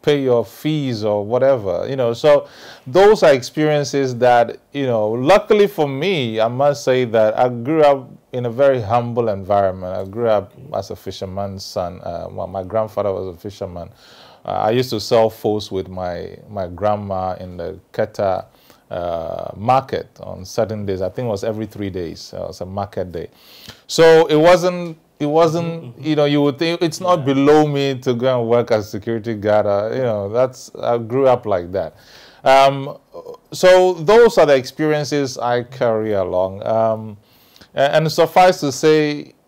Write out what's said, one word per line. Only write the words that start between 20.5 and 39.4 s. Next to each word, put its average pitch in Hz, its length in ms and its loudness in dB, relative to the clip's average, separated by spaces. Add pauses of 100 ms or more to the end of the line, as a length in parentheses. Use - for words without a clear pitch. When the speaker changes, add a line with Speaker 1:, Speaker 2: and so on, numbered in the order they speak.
Speaker 1:
days. 95 160 -4
I 92 100 -4
think 127 160 -8
it - 40 -4
was 101 140 -4
every 110 220 -6
three 101 240 -10
days. 87 440 -12
Uh, 92 40 -12
it 90 100 -10
was - 120 -16
a 92 60 -10
market 95 460 -8
day. 85 160 -10 (580)
So 165 400 6
it 151 80 0
wasn't, 175 640 2 (220)
it 151 60 -2
wasn't, 165 400 2
Speaker 2:
Mm-hmm, 165 200 -10 (140)
mm-hmm. - 80 -18
Speaker 1:
you 151 80 0
know, 147 80 4
you 147 180 2
would 143 160 0
think 170 240 -2
it's - 180 -4
not 180 200 0
Speaker 2:
Yeah. 127 60 -10
Speaker 1:
below 147 420 4
me 139 320 -2
to 127 140 -2
go 127 260 0
and 117 100 -4
work 120 220 2
as 107 180 -2
security 113 440 -6
guard. 104 320 2
Uh, 101 280 -2
you 131 80 -4
know, 104 260 -4
that's, 127 460 -4
I 120 240 -2
grew 123 300 0
up 123 180 2
like 90 240 -4
that. 87 240 -6 (480)
Um, 139 560 2 (540)
so 185 420 6
those 208 440 6
are 160 80 6
the 143 100 6
experiences 147 840 -2
I 123 240 -2
carry 113 520 -2
along. 95 520 -2
Um, 110 500 -2 (600)
a-, 139 180 0
and 156 160 2
suffice 180 480 4
to 139 140 -4
say 151 640 0 (140)